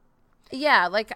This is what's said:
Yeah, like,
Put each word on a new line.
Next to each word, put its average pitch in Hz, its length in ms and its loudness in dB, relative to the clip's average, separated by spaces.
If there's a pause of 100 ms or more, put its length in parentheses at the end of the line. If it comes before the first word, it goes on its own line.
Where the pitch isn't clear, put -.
(520)
Yeah, 254 360 2
like, 214 280 -4